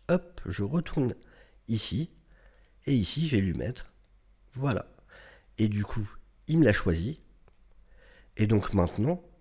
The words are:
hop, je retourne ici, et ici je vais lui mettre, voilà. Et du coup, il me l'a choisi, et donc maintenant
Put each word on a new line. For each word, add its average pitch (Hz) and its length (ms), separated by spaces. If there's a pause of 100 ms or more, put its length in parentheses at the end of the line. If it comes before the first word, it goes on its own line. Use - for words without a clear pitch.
hop, - 360
je 98 200
retourne 131 500 (540)
ici, 117 420 (760)
et 139 80
ici 131 320
je 143 100
vais 98 60
lui 87 120
mettre, 69 320 (680)
voilà. 127 400 (640)
Et 107 120
du 101 160
coup, - 260 (380)
il 160 100
me 151 60
l'a 104 100
choisi, 92 480 (1120)
et 110 100
donc 104 280
maintenant 104 500 (160)